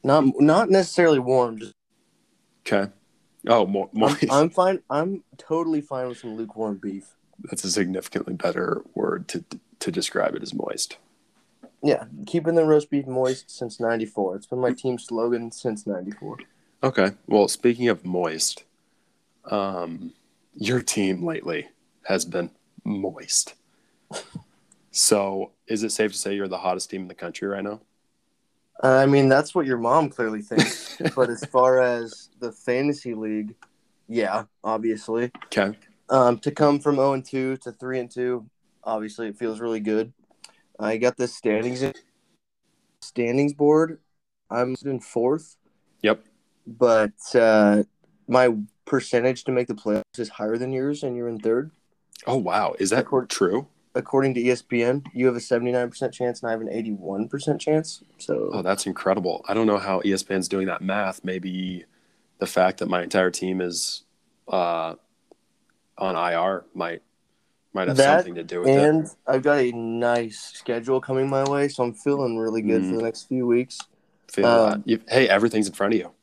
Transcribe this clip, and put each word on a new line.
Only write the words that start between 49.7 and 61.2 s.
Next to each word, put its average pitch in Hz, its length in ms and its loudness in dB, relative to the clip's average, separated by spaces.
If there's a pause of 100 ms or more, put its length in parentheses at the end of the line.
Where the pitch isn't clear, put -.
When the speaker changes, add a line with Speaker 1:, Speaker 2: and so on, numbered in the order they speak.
Speaker 1:
playoffs 107 440 -4
is 110 100 -6
higher 107 280 -4
than 127 140 -6
yours, 139 320 -4
and 127 120 -6
you're 120 140 -6
in 113 100 -8
third. 120 320 0 (560)
Speaker 2:
Oh, 127 100 0
wow. 98 420 0
Is 98 120 0
that 120 100 2
Speaker 1:
Accord- 127 280 -2
Speaker 2:
true? 104 380 0 (260)
Speaker 1:
According 135 420 0
to 123 60 -2
E 123 80 2
S 123 120 0
P 120 220 -2
N, 135 200 0 (100)
you 123 120 0
have 127 100 4
a 117 60 -6
seventy-nine 123 480 0
percent 123 240 -6
chance, 123 280 -4
and 117 60 -6
I 117 60 -2
have 113 80 -4
an 113 80 -8
eighty-one 104 580 -6
percent 143 320 -2
chance. 156 420 -2 (180)
So. - 340 -4
Speaker 2:
Oh, 101 80 -4
that's 95 260 -2
incredible. 92 640 -2
I 101 40 -2
don't 110 140 2
know 104 120 2
how 95 260 -2
E 101 80 2
S 95 100 -2
P - 100 -6
N's 95 140 -2
doing 95 200 -2
that 87 140 -6
math. 95 440 -2